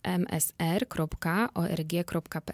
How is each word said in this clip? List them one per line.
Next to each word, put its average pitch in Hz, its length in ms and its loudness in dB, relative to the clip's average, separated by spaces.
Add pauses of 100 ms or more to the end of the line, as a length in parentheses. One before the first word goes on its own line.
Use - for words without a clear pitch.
M 180 260 2
S - 300 0
R 175 280 2
kropka 175 680 0
O 175 100 0
R 170 220 0
G 170 180 0
kropka 165 380 -4
P - 120 -10